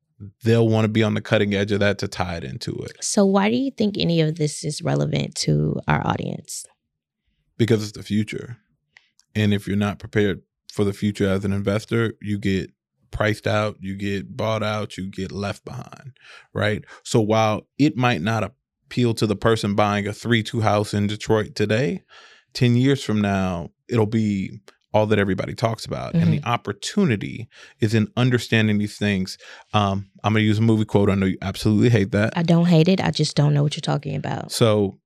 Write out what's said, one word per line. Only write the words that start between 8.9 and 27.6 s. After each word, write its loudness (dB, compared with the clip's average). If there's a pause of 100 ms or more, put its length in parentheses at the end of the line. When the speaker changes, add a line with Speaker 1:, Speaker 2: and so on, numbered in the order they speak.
Speaker 1:
And 2
if -2
you're -2
not -2
prepared 0 (300)
for -2
the 0
future 0
as 0
an -2
investor, -2
you -4
get -2 (420)
priced -2
out, -2
you -10
get -6
bought -2
out, -6
you -10
get -8
left -8
behind, -16 (400)
right? -2 (200)
So 2
while 0 (100)
it 4
might 0
not -2
appeal -4
to 0
the 0
person 2
buying 2
a -4
three 0
two -4
house 0
in 0
Detroit -2
today, -2 (500)
ten 4
years 2
from 0
now, -2 (200)
it'll 2
be -2 (340)
all 4
that 2
everybody 0
talks -2
about. -6
And 4
the 0
Speaker 2:
Mm-hmm. -4
Speaker 1:
opportunity -2 (340)